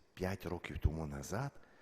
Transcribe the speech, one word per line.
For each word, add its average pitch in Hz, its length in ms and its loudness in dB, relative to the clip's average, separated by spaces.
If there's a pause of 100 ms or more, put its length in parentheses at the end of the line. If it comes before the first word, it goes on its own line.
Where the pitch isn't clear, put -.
(140)
п'ять 92 320 0
років - 340 -2
тому 78 280 4
назад, 80 440 -2 (300)